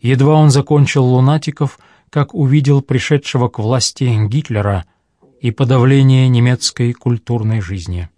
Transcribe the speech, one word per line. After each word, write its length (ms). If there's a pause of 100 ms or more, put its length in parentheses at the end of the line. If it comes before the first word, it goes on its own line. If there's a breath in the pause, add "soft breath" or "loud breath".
Едва 340
он 160
закончил 540
«Лунатиков», 720 (320 soft breath)
как 240
увидел 480
пришедшего 640
к 100
власти 560 (120)
Гитлера 580 (560)
и 100
подавление 760
немецкой 640
культурной 680
жизни. 560